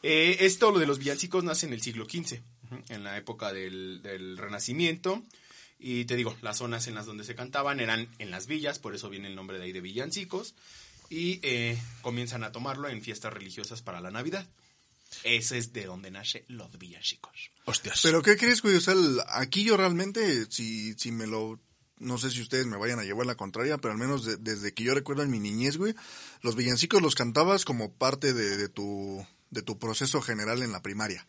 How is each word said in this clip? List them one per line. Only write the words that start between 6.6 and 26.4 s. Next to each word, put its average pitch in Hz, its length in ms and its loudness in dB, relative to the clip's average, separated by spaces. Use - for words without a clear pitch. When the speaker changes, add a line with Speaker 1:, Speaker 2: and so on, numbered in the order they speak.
Speaker 1:
en 113 80 -8
las 107 120 -8
donde 107 160 -12
se 117 120 -12
cantaban 139 440 -2
eran 113 280 0
en 104 100 -10
las 95 180 -8
villas, 113 320 -4
por 104 140 -10
eso 101 160 -10
viene 98 180 -12
el 98 80 -12
nombre 95 220 -10
de 90 80 -10
ahí 92 60 -8
de 90 100 -10
villancicos. 160 720 -6
Y, 175 340 -2
eh, 120 340 0
comienzan 120 420 -4
a 107 80 -8
tomarlo 135 360 -8
en 113 140 -8
fiestas 107 320 -8
religiosas 101 480 -12
para 87 200 -10
la 92 100 -10
Navidad. 165 360 -8
Ese 117 340 2
es 117 160 -4
de 104 120 -8
donde 92 260 -12
nace - 360 -8
los 113 300 -16
villancicos. - 560 -8
Speaker 2:
Hostias. - 380 0
Speaker 3:
¿Pero 160 180 8
qué 208 160 10
crees, 240 240 6
güey? 202 140 6
O 170 60 8
sea, 190 120 4
el, 151 260 6
aquí 131 340 0
yo 220 120 8
realmente, 190 720 2
si, 110 440 -4
si 117 180 -4
me 113 160 -4
lo, 110 320 -4
no 123 180 -2
sé 131 140 0
si 123 100 -4
ustedes 131 240 2
me 110 120 -4
vayan 117 220 0
a 107 40 -4
llevar 104 220 -2
la 123 100 -2
contraria, 117 420 -2
pero 123 140 -4
al 107 80 -4
menos 131 240 -2
de, 110 140 -2
desde 104 360 -4
que 113 120 -4
yo 127 80 4
recuerdo 139 300 0
en 143 80 0
mi 113 100 0
niñez, 113 340 0
güey, 208 200 0